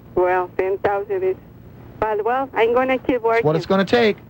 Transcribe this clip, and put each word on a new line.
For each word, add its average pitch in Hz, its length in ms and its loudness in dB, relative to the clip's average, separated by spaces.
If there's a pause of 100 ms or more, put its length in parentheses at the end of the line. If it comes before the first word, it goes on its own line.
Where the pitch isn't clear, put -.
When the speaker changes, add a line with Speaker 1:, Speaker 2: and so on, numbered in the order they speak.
(160)
Speaker 1:
Well, 180 420 2
ten 190 220 -2
thousand 202 440 -2
is, 185 120 0 (640)
but, 214 240 -2
well, 254 300 -2
I'm 226 200 2
gonna 262 240 2
keep 247 200 -2
Speaker 2:
It's 220 60 -6
what 226 200 2
Speaker 1:
working. 156 140 2
Speaker 2:
it's - 80 -6
gonna 190 200 2
take. 226 320 2 (120)